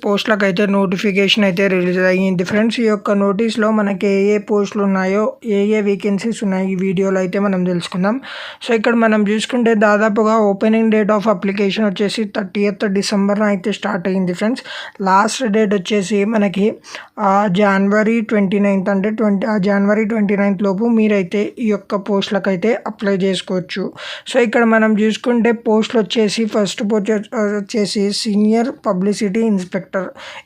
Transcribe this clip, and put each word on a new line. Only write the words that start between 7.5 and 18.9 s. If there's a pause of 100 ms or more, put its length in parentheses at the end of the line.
తెలుసుకుందాం. (460)
So
ఇక్కడ
మనం
చూసుకుంటే
దాదాపుగా (140)
opening
date
of
application
వచ్చేసి
థర్టీయత్
డిసెంబర్న
అయితే
స్టార్ట్
అయ్యింది
ఫ్రెండ్స్. (380)
లాస్ట్
డేట్
వచ్చేసి
మనకి, (460)
ఆ,
జనవరి
ట్వంటీ
నైన్త్,
అంటే